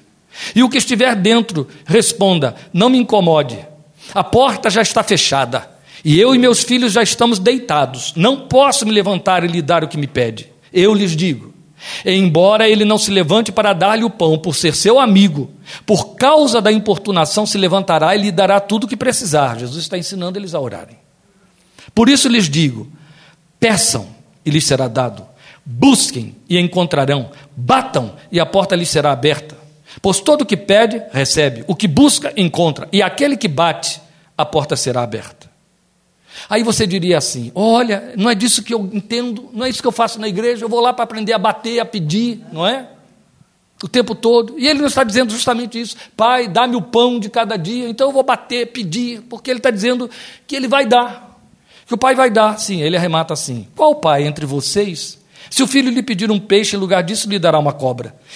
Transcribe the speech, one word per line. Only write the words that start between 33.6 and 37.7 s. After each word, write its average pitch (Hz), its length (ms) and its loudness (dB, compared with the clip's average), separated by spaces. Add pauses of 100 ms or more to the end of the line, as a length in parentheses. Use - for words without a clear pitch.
a 151 80 0
porta 151 320 -2
será 123 260 -4
aberta." - 460 -12 (1000)
Aí 220 140 0
você 220 240 0
diria 175 300 0
assim, 123 360 -6
"Olha, 226 600 0